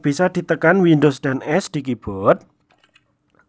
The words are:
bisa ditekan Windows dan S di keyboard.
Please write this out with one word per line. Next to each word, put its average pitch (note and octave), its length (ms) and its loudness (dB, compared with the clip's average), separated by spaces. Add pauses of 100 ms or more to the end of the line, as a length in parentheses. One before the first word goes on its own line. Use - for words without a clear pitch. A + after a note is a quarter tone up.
bisa F3+ 320 -2
ditekan E3+ 480 0
Windows D3+ 400 4
dan C3+ 240 -4
S D#3+ 240 -2
di C#3 160 -8
keyboard. A2 640 -2 (1000)